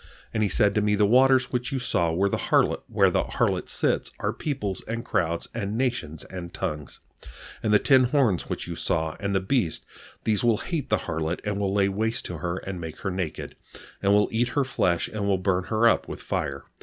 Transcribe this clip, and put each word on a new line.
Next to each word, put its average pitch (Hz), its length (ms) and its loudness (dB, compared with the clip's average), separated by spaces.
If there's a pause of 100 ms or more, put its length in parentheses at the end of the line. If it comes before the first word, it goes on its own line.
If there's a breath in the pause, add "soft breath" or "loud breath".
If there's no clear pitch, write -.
(340 loud breath)
And 107 80 0
he 101 60 2
said 101 260 2
to 104 80 2
me, 104 140 2
"The 104 100 4
waters 131 460 4
which 123 180 -4
you 135 80 -2
saw 87 320 0
where 92 180 2
the 107 80 0
harlot, 104 520 0
where 101 220 4
the 92 120 2
harlot 98 460 0
sits 113 500 0
are 107 140 -2
peoples 113 560 -4
and 117 160 -4
crowds 85 500 0
and 107 240 -2
nations 80 460 -2
and 87 280 -8
tongues." 76 460 -4 (640 loud breath)
And 107 120 4
the 104 40 6
ten 131 260 4
horns 120 440 2
which - 180 -4
you 87 80 -4
saw 80 460 -2
and 98 140 0
the 95 60 0
beast, 95 440 0 (400 loud breath)
these 107 180 2
will 117 140 4
hate 156 320 -4
the 104 120 0
harlot 80 440 -2
and 101 160 -2
will 98 120 0
lay 98 140 2
waste 107 400 -2
to 85 120 -6
her 87 200 -2
and 95 220 -6
make 82 200 -8
her 95 100 -4
naked, 85 460 -4 (460 loud breath)
and 98 100 2
will 104 200 4
eat 117 180 0
her 139 140 0
flesh 90 420 0
and 104 220 -2
will 98 80 4
burn 92 280 0
her 110 220 2
up 95 220 2
with 78 140 -6
fire. 76 420 -2 (180)